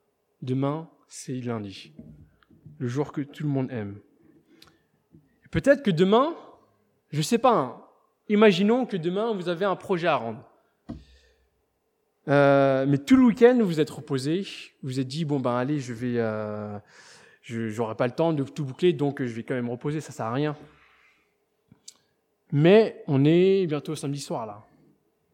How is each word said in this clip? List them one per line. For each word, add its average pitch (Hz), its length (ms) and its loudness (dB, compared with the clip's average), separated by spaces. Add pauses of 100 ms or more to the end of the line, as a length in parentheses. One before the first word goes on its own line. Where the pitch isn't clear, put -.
(400)
Demain, 139 500 -4 (180)
c'est 127 320 -12
lundi. 110 540 -10 (840)
Le 127 100 -4
jour 143 240 -4
que 151 80 -6
tout 143 240 -10
le 147 60 -2
monde 131 200 -2
aime. 101 300 -8 (1400)
Et - 40 -20
peut-être 277 340 2
que 208 80 0
demain, 208 460 2 (760)
je 147 100 -2
sais 233 160 0
pas, 233 180 4
hein, 127 260 -4 (460)
imaginons 208 560 4
que 226 120 -6
demain, 185 360 -2
vous 180 160 -6
avez 175 160 -4
un 190 120 0
projet 175 320 -2
à 147 80 2
rendre. 113 280 -6 (1800)
Euh, 139 580 4
mais 143 120 2
tout 262 180 4
le 262 80 6
week-end, 240 380 6
vous 165 180 0
êtes 139 100 0
reposé, 147 520 -4 (400)
vous 147 60 -8
vous 127 120 -4
êtes 131 60 -2
dit, « 147 200 -6
Bon, 143 140 -2
ben, 123 160 0
allez, 139 220 -2
je 123 140 -8
vais, 120 260 -4
euh, 107 600 -6 (640)
je, 113 260 -8
j'aurai 107 260 -4
pas 127 120 0
le 123 80 -4
temps 165 180 0
de 143 100 -2
tout 143 220 -8
boucler, 165 280 0
donc 139 300 -2
je 120 100 -4
vais 113 120 -10
quand 139 100 -6
même 120 160 -4
reposer, 147 300 -6
ça 143 100 -16
sert 117 160 -8
à 113 60 -4
rien. » 147 240 -2 (2000)
Mais 180 540 6
on 139 180 2
est 185 420 4
bientôt 151 280 -6
samedi 143 260 -8
soir, 135 260 -8
là. 104 200 -18 (680)